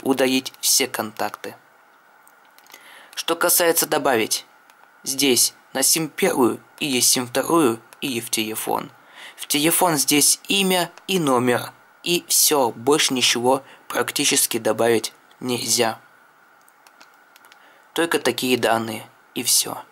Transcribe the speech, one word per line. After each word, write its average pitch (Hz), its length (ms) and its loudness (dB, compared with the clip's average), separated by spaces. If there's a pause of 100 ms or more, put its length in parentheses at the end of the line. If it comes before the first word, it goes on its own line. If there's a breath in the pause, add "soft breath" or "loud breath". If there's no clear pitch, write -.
удалить 131 560 0
все - 280 0
контакты. 107 680 -8 (1600 loud breath)
Что - 200 -4
касается 170 520 2
«Добавить». 139 580 0 (580)
Здесь 135 520 0 (180)
на 131 80 -2
сим 160 280 0
первую 127 520 0 (180)
и 156 60 -4
есть 127 240 0
сим 127 160 0
вторую 127 560 0 (180)
и 123 220 -4
в - 80 -14
телефон. 110 640 -6 (440 loud breath)
В - 120 -16
телефон 160 500 2
здесь 143 500 2
имя 185 440 0 (160)
и 190 120 0
номер. 123 540 0 (300)
И 175 260 0
всё, 135 420 2
больше 135 420 0
ничего 127 500 2 (260 loud breath)
практически - 680 -2
добавить 113 560 0 (280)
нельзя. 117 580 -2 (1900 loud breath)
Только 165 260 0
такие 127 380 0
данные 113 480 -2 (280)
и 127 100 -8
всё. - 380 -2 (100)